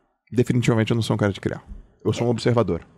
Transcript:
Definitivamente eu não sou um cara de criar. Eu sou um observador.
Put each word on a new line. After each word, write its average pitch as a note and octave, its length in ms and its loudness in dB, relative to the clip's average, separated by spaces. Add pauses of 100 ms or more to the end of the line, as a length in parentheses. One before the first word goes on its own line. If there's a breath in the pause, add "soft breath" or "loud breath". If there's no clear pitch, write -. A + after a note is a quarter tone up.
(320)
Definitivamente A#2 600 2
eu A#2 40 0
não A2+ 60 0
sou A2+ 140 -2
um - 20 0
cara G#2 160 2
de - 80 -14
criar. - 220 -6 (400)
Eu A2 100 0
sou A#2+ 140 -2
um - 20 2
observador. A2 520 0 (160)